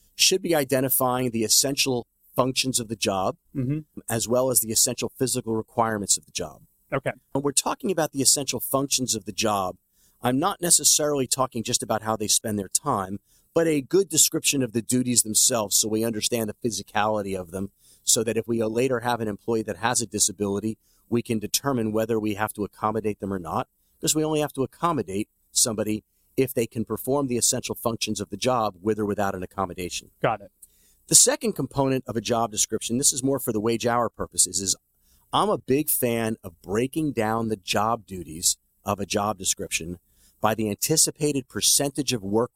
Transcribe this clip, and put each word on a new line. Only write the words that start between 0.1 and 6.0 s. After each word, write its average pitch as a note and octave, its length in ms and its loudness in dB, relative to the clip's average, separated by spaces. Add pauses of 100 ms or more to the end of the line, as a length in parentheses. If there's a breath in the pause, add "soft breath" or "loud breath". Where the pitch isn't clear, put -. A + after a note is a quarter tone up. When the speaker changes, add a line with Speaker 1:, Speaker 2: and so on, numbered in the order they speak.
Speaker 1:
should - 260 4
be F3 140 0
identifying B2+ 760 2
the A2+ 120 0
essential C3 600 2 (300)
functions C3 440 0
of A2+ 80 -6
the A2 80 -6
job, G2 420 0 (180)
Speaker 2:
Mm-hmm. C#3 240 -2 (300)
Speaker 1:
as G#2+ 180 -2
well B2+ 240 2
as A#2+ 100 2
the A2 100 -4
essential A#2 460 0
physical B2 380 -2
requirements A2 640 0